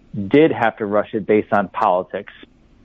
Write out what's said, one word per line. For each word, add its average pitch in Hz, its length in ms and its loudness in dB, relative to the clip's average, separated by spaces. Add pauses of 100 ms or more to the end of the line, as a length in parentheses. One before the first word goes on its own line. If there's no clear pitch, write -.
(160)
did 139 360 2
have - 260 -2
to 110 80 -6
rush 101 280 -2
it 104 140 -6
based 107 260 2
on 101 140 0
politics. 95 640 -4 (520)